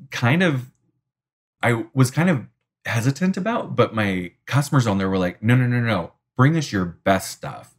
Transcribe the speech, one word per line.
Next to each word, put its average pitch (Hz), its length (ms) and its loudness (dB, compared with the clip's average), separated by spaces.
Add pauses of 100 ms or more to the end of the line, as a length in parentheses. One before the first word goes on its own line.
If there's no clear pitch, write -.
(100)
kind 143 320 0
of, 135 280 0 (920)
I 117 220 0 (100)
was 131 160 4
kind 175 200 2
of 127 160 -2 (380)
hesitant 139 520 -2
about, 208 380 -4
but 110 200 0
my 95 380 -2 (140)
customers 135 400 2
on 98 120 0
there 95 100 0
were 95 100 0
like, 92 240 -2
"No, 117 140 2
no, 127 100 2
no, 123 140 0
no, 104 320 -2 (240)
bring 143 200 4
us 151 140 -2
your 95 140 0
best 92 460 -2
stuff." - 480 -14